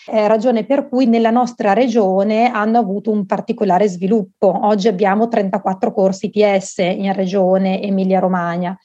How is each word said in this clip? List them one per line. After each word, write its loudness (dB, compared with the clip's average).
eh, 2
ragione 2
per -2
cui 0
nella 4
nostra 0
regione 2
hanno 0
avuto -2
un -2
particolare 0
sviluppo. -2
Oggi 2
abbiamo 0
trentaquattro -2
corsi -2
I -6
T 2
S -10
in -2
regione 0
Emilia-Romagna, -2